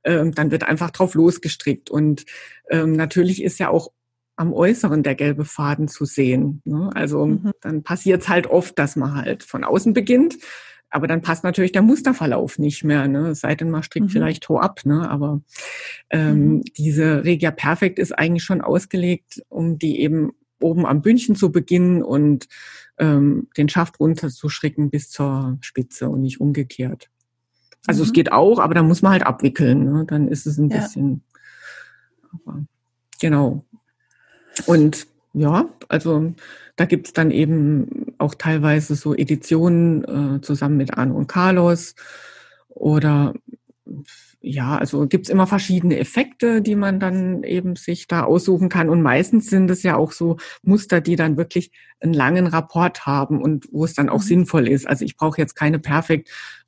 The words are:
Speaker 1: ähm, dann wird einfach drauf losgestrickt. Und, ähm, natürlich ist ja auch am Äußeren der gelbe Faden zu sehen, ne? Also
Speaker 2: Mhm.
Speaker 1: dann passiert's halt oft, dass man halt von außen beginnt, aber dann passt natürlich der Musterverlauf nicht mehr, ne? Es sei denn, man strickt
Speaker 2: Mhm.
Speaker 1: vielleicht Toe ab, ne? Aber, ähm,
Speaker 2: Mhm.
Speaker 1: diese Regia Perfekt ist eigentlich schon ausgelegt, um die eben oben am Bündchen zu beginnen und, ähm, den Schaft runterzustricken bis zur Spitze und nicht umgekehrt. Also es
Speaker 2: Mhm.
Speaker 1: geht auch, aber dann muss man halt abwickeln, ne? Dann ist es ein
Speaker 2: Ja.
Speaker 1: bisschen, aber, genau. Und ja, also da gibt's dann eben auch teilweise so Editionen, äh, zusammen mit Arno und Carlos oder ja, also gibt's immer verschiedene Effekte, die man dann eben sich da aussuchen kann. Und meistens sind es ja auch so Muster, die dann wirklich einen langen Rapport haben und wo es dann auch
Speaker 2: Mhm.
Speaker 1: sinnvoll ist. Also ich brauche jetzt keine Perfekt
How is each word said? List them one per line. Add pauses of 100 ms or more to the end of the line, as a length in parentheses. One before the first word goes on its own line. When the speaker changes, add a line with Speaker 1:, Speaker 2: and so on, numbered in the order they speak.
Speaker 1:
ähm,
dann
wird
einfach
drauf
losgestrickt.
Und, (460)
ähm,
natürlich
ist
ja
auch (460)
am
Äußeren
der
gelbe
Faden
zu
sehen,
ne?
Also
Speaker 2:
Mhm. (100)
Speaker 1:
dann
passiert's
halt
oft,
dass
man
halt
von
außen
beginnt, (560)
aber
dann
passt
natürlich
der
Musterverlauf
nicht
mehr,
ne?
Es
sei
denn,
man
strickt
Speaker 2:
Mhm.
Speaker 1:
vielleicht
Toe
ab,
ne?
Aber, (680)
ähm,
Speaker 2:
Mhm. (140)
Speaker 1:
diese
Regia
Perfekt
ist
eigentlich
schon
ausgelegt,
um
die
eben (280)
oben
am
Bündchen
zu
beginnen
und, (500)
ähm,
den
Schaft
runterzustricken
bis
zur
Spitze
und
nicht
umgekehrt. (800)
Also
es
Speaker 2:
Mhm.
Speaker 1:
geht
auch,
aber
dann
muss
man
halt
abwickeln,
ne?
Dann
ist
es
ein
Speaker 2:
Ja.
Speaker 1:
bisschen, (1080)
aber, (560)
genau. (1040)
Und (260)
ja, (200)
also (420)
da
gibt's
dann
eben
auch
teilweise
so
Editionen,
äh,
zusammen
mit
Arno
und
Carlos (720)
oder (1080)
ja,
also
gibt's
immer
verschiedene
Effekte,
die
man
dann
eben
sich
da
aussuchen
kann.
Und
meistens
sind
es
ja
auch
so (240)
Muster,
die
dann
wirklich (280)
einen
langen
Rapport
haben
und
wo
es
dann
auch
Speaker 2:
Mhm.
Speaker 1:
sinnvoll
ist.
Also
ich
brauche
jetzt
keine
Perfekt (380)